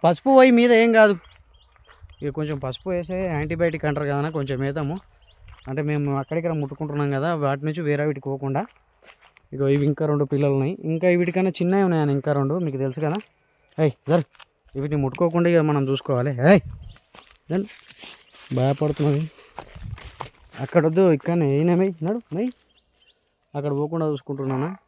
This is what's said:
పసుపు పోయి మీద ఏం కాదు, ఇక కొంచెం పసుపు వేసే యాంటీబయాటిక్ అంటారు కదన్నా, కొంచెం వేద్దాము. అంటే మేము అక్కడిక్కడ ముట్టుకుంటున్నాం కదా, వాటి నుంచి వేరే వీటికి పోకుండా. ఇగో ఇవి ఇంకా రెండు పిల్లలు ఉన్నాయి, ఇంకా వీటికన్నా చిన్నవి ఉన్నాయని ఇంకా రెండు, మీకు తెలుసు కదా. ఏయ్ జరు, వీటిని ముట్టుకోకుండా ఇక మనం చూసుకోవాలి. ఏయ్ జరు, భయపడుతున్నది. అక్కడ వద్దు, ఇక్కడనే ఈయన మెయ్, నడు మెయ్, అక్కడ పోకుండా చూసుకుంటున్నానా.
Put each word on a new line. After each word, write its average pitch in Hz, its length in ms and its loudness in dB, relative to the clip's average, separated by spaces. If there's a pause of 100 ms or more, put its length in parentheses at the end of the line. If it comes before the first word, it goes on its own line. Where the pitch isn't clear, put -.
పసుపు 170 320 2
పోయి 262 200 10
మీద 240 240 6
ఏం 233 160 4
కాదు, 214 180 6 (1080)
ఇక 143 160 -4
కొంచెం 151 260 -4
పసుపు 131 300 -8
వేసే 175 240 -6 (160)
యాంటీబయాటిక్ 160 540 -2
అంటారు 151 200 -2
కదన్నా, 143 280 -2
కొంచెం 139 280 -4
వేద్దాము. 143 320 -4 (720)
అంటే 135 220 -4
మేము 147 180 0 (140)
అక్కడిక్కడ 165 300 -4 (100)
ముట్టుకుంటున్నాం 143 520 -4
కదా, 139 140 -2 (160)
వాటి 139 240 -2
నుంచి 156 180 -6
వేరే 147 220 0
వీటికి 139 220 -6
పోకుండా. 139 320 -4 (920)
ఇగో 135 200 0
ఇవి 143 160 2
ఇంకా 151 200 -2
రెండు 147 220 0
పిల్లలు 143 240 2
ఉన్నాయి, 135 180 -2 (160)
ఇంకా 165 160 -2 (140)
వీటికన్నా 180 400 0
చిన్నవి 190 280 2
ఉన్నాయని 156 300 2
ఇంకా 143 120 -2 (100)
రెండు, 139 140 0 (120)
మీకు 135 180 -4
తెలుసు 135 220 -4
కదా. 160 120 -2 (680)
ఏయ్ 143 100 2 (160)
జరు, 160 140 2 (500)
వీటిని 143 320 -2
ముట్టుకోకుండా 170 480 0
ఇక 160 160 6
మనం 139 220 2
చూసుకోవాలి. 135 420 -2 (160)
ఏయ్ 196 120 8 (880)
జరు, 190 140 -2 (960)
భయపడుతున్నది. 147 640 0 (1400)
అక్కడ 165 240 2
వద్దు, 185 160 4 (120)
ఇక్కడనే 170 400 0
ఈయన 175 240 2
మెయ్, 190 140 -2 (100)
నడు 226 160 -4 (160)
మెయ్, 247 160 -4 (1040)
అక్కడ 143 240 -4
పోకుండా 156 320 -2
చూసుకుంటున్నానా. 135 580 -6 (160)